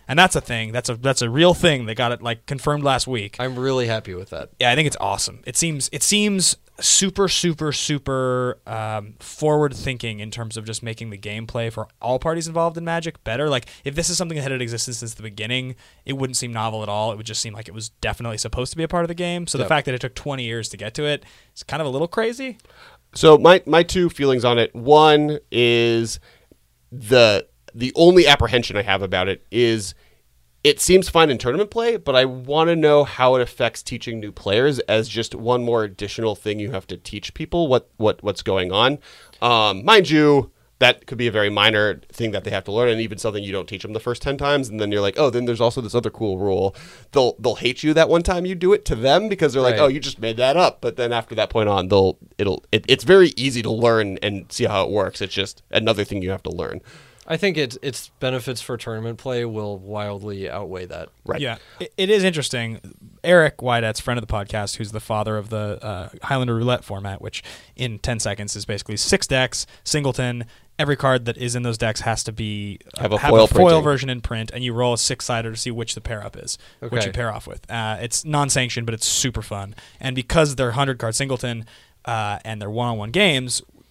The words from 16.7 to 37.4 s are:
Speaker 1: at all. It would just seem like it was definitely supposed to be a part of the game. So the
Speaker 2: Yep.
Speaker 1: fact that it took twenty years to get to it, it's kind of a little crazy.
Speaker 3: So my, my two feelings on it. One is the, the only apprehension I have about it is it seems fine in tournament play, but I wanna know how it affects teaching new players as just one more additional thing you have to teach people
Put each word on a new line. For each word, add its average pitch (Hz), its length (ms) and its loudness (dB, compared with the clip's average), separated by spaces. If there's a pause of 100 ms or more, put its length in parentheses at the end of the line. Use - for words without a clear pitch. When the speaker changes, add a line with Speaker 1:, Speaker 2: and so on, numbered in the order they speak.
Speaker 1:
at 104 60 -6
all. 107 240 -2
It 101 60 -10
would 110 80 -14
just 110 160 -6
seem 110 100 -10
like 107 160 -14
it 82 60 -18
was 110 160 -12 (100)
definitely 113 380 -4
supposed 127 320 -6
to 160 80 -10
be 165 60 -4
a 160 40 -4
part 175 160 -2
of 165 40 -4
the 170 60 -8
game. 175 320 -6
So 147 120 -4
the 127 60 -2
Speaker 2:
Yep. - 40 -4
Speaker 1:
fact 151 180 2
that 131 80 -2
it 123 60 -6
took 127 140 -8
twenty 135 300 -8
years 113 260 -6
to 98 80 -16
get 104 160 -10
to 151 100 -4
it, 147 180 -2 (300)
it's - 100 -18
kind 156 200 -6
of 147 40 -4
a 131 40 -2
little 147 180 -2
crazy. 240 480 -4 (580)
Speaker 3:
So 156 220 10
my, 185 300 8
my 160 160 4
two 175 260 0
feelings 135 360 0
on 120 140 2
it. 113 160 0
One 151 640 6 (100)
is 117 680 2 (760)
the, 113 540 6 (280)
the 120 200 -6
only 170 320 8
apprehension 120 500 4
I 101 60 2
have 98 200 0
about 92 260 0
it - 220 -4
is 113 440 0 (680)
it 147 180 4
seems 185 280 6
fine 165 220 6
in 120 80 0
tournament 185 320 -2
play, 226 260 0
but 143 180 -2
I 131 120 6
wanna 143 500 0
know 147 280 6
how 127 320 2
it 123 60 2
affects - 400 -4
teaching 113 380 -10
new 104 120 -10
players 123 480 2
as 110 280 0
just 107 260 -6
one 120 300 0
more 117 200 2
additional 104 500 -4
thing 104 260 -6
you 104 120 -6
have 95 160 -8
to 90 100 -10
teach - 340 -12
people 170 360 -2